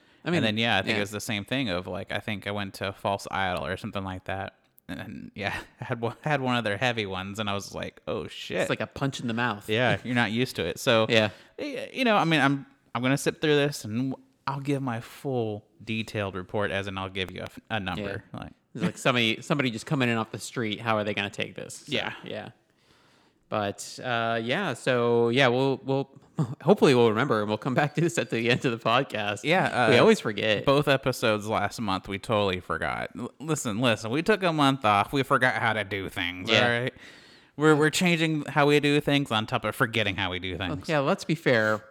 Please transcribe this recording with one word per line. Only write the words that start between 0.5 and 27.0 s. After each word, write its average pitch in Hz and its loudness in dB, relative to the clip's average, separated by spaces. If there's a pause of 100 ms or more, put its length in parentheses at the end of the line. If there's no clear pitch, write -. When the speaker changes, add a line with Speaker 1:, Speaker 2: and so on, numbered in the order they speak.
Speaker 2:
yeah, 113 2
I 98 2
think 110 -2
Speaker 1:
yeah. 110 0
Speaker 2:
it - 0
was 101 -4
the 104 -6
same 101 -4
thing 127 -2
of, 92 -2
like, 95 -8
I 107 -4
think 104 -8
I 101 -4
went 101 -6
to 98 -6
False 101 -2
Idol 90 -2
or 92 -4
something 98 -8
like 95 -10
that. 98 -8 (320)
And - -12
yeah, 98 -4 (140)
<laughs> - -20
had 120 -6
one, 117 -4
had 147 0
one 127 0
of 120 0
their 101 0
heavy 117 -2
ones, 95 -6
and 104 -4
I 101 -2
was 98 -6
like, 87 -10
"Oh, 87 -4
shit." - -6
Speaker 1:
It's 120 0
like 131 -2
a 110 -4
punch - -4
in 127 -6
the 113 -2
mouth. 113 -2
Speaker 2:
Yeah, 110 2
you're 123 -4
not 113 2
used 123 0
to 101 -2
it. - -4
So, 110 4
Speaker 1:
<laughs> - -2
Yeah. 110 4 (280)
Speaker 2:
y-, 277 -8
you 262 -2
know, 220 4
I 151 4
mean, 160 2
I'm, 139 2 (260)
I'm 120 -4
gonna 131 2
sip - -4
through 151 2
this, 143 0
and 123 -4 (320)
I'll 139 -4
give 139 -2
my 120 -4
full 117 -4 (200)
detailed 110 -4
report, 95 -4
as 98 -2
in 95 -6
I'll 95 -4
give 92 -4
you 90 -10 (280)
a, 110 -2
a - -4
number. 98 -6 (100)
Speaker 1:
Yeah. - -10
Speaker 2:
Like - -14 (220)
Speaker 1:
It's 110 -6
like - -2
somebody, 120 2
somebody 131 0
just 110 -8
coming 131 0
in 117 0
off - -4
the 110 -10
street. 110 -6
How 117 0
are 104 0
they 101 -2
gonna 101 -4
take 104 -8
this? - -14
So, 151 -8
Speaker 2:
Yeah. 107 -4 (120)
Speaker 1:
yeah. 104 -10 (1000)
But, 104 -4
uh, 117 -2
yeah, 147 -2
so, 120 2
yeah, 127 6
we'll, 131 2
we'll, 135 -2 (300)
<laughs> 127 -4
hopefully 170 6
we'll 120 8